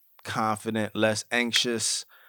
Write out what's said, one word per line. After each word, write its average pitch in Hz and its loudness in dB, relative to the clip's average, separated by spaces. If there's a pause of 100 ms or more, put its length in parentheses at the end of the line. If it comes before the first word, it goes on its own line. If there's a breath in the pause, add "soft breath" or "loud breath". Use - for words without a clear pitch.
(240)
confident, 110 -2
less 107 2
anxious, 120 0 (220 soft breath)